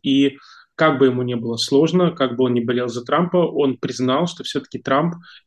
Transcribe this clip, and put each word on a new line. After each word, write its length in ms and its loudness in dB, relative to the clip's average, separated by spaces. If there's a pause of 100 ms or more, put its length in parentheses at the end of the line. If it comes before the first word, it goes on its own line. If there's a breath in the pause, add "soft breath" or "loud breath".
и 340 2 (380 loud breath)
как 240 2
бы 80 6
ему 140 0
не 140 -4
было 220 -6
сложно, 540 2
как 240 -2
бы 100 2
он 80 0
не 80 2
болел 260 -2
за 160 -8
Трампа, 340 0
он 400 0
признал, 500 -2
что 160 -12
все-таки 360 -8
Трамп 360 0 (320 loud breath)